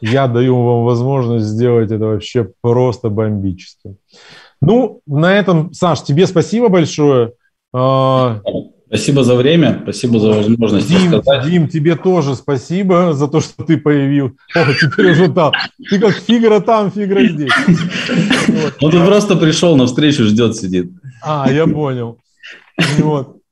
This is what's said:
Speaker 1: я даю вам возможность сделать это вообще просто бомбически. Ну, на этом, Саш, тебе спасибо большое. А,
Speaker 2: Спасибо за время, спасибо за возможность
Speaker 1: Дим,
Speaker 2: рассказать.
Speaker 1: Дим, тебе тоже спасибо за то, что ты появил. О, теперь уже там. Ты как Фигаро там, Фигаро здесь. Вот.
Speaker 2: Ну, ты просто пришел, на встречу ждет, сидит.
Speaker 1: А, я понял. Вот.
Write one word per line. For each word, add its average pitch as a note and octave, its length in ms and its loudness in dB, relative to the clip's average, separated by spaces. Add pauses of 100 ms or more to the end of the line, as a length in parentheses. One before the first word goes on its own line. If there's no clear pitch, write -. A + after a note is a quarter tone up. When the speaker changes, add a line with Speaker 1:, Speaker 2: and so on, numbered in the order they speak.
Speaker 1:
я B2+ 260 0
даю B2 380 0
вам A#2+ 200 0
возможность A#2+ 600 0
сделать A2+ 460 0
это A2 140 -2
вообще A2 420 -4 (120)
просто A#2+ 480 0
бомбически. G2+ 880 -6 (680)
Ну, A3+ 440 2
на D#3+ 260 2
этом, F3+ 380 0
Саш, E3+ 300 -2
тебе D3 240 2
спасибо F#3+ 420 0
большое. C#3+ 640 2 (400)
А, C3 680 0 (460)
Speaker 2:
Спасибо C3+ 380 0
за A#2+ 100 4
время, B2+ 480 2
спасибо A#2 380 -2
за G#2+ 80 2
возможность G#2+ 580 0
Speaker 1:
Дим, F3 280 2
Speaker 2:
рассказать. C3+ 360 0
Speaker 1:
Дим, E3+ 160 2
тебе D#3+ 300 -2
тоже D#3+ 400 -2
спасибо F3 800 -2
за C#3 120 -2
то, D#3 140 -2
что - 240 -8
ты D#3+ 120 2
появил. C#3+ 600 -2 (180)
О, D3 260 2
теперь F3+ 320 2
уже D#3+ 200 2
там. D#3 200 2 (380)
Ты G3+ 80 0
как G3+ 140 2
Фигаро A3 480 2
там, G#3+ 300 0
Фигаро G3 360 0
здесь. D3 240 -4 (960)
Вот. D#3 340 -2
Speaker 2:
Ну, D3 80 2
ты E3+ 140 4
просто G3+ 300 2
пришел, E3 420 2
на B2+ 100 4
встречу D3 380 0
ждет, G#2+ 300 2
сидит. F#2 380 -6 (320)
Speaker 1:
А, C#3+ 260 -2
я D3+ 160 0
понял. C3 520 -4 (800)
Вот. D3+ 400 -2 (140)